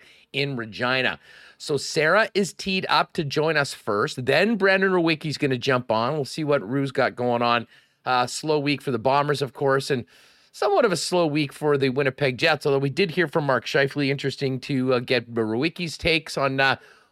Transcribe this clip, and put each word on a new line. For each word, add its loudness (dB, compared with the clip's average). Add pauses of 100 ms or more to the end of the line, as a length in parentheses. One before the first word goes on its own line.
(320)
in -4
Regina. -2 (380)
So -4
Sarah 0
is 0
teed -4
up 0
to -4
join 0
us -2
first. -4
Then 2
Brandon 2
Rowicki's 0
gonna 0
jump 0
on. 0
We'll -4
see -6
what 2
Rue's -2
got 0
going 0
on. 2 (380)
Uh, 2
slow -2
week -2
for -4
the 0
Bombers, 2
of -4
course, 0
and -2 (480)
somewhat 2
of 2
a 0
slow 0
week -2
for 0
the 0
Winnipeg 0
Jets, 2
although 2
we 0
did 0
hear 0
from -2
Mark 2
Scheifele. 0
Interesting -4
to, 0
uh, 2
get -2
Rowicki's -2
takes -2
on, 0
uh, 4 (340)